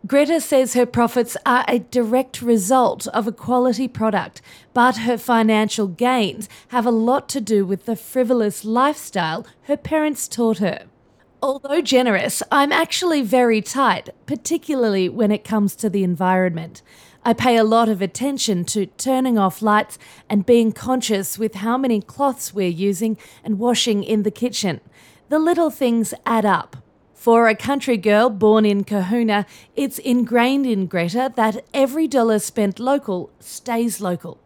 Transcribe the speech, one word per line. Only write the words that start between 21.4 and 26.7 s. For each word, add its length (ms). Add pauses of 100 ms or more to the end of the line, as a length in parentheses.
how 200
many 240
cloths 540
we're 140
using 500 (260)
and 140
washing 460
in 180
the 80
kitchen. 500 (480)
The 120
little 300
things 440 (100)
add 220
up. 300 (360)